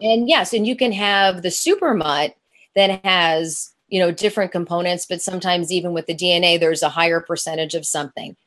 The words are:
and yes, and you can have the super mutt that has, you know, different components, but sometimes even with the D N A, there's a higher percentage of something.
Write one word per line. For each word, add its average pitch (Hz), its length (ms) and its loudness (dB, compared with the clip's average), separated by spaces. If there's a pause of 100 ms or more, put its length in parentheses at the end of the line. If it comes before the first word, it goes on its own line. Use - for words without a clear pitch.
and 233 260 2
yes, - 240 4
and 214 140 0
you 247 80 0
can 247 160 0
have 196 520 2
the 175 100 -2
super 359 420 0
mutt 151 400 -2 (400)
that 190 300 2
has, 165 680 0 (140)
you 190 140 -2
know, 175 100 4
different 202 400 -2
components, 175 560 -2
but 180 160 -6
sometimes 175 480 -2
even 175 220 -2
with 160 140 -4
the 170 80 -4
D 175 180 0
N 170 100 4
A, 170 140 4
there's 160 260 2
a 151 60 0
higher 165 320 0
percentage 160 560 -6
of 156 100 -6
something. 139 500 -8 (100)